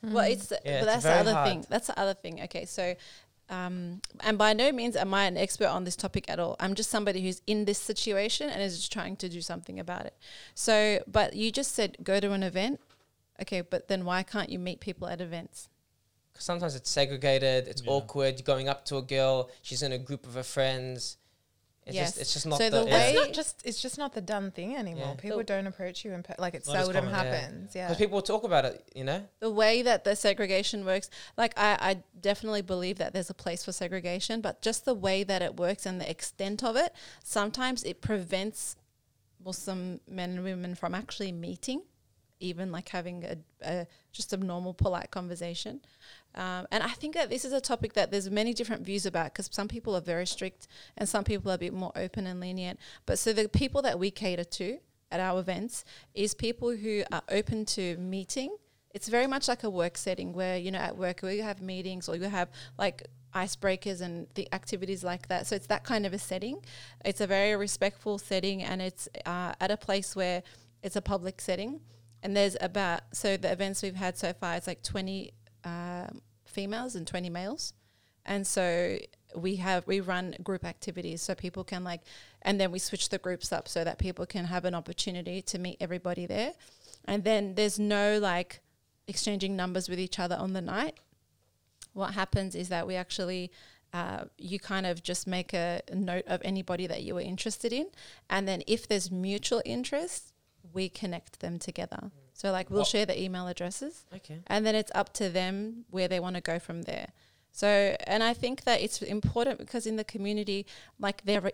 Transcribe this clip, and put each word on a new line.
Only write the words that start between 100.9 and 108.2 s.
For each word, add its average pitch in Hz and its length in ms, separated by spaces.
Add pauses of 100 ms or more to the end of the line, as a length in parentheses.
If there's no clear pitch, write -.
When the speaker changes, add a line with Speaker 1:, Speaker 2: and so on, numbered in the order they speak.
Speaker 1:
them 170 180
together. - 520 (240)
So, 196 180
like, 185 160
we'll 202 120
Speaker 3:
What 196 80
Speaker 1:
share 208 180
the 185 120
email 185 280
addresses. 180 580 (100)
Speaker 3:
Okay. 165 320
Speaker 1:
And 214 200
then 220 80
it's 214 200
up - 200
to 196 160
them 196 580
where 185 180
they 180 140
wanna 180 220
go 170 160
from 170 240
there. - 300 (380)
So, 202 540
and 220 180